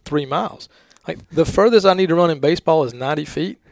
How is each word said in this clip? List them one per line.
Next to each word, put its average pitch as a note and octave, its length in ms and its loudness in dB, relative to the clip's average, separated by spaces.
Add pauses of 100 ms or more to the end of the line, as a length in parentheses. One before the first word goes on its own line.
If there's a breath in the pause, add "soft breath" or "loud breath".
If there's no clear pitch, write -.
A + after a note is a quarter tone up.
three D3 200 -2
miles. D#3+ 440 -6 (360 soft breath)
Like, - 120 -8 (140)
the D#3+ 120 0
furthest G#3 420 4
I F#3+ 100 6
need F#3 120 2
to E3 80 0
run F3 140 4
in D3+ 100 -4
baseball D#3+ 460 2
is A#2+ 80 -8
ninety C#3+ 320 -6
feet, E3+ 340 -8 (120)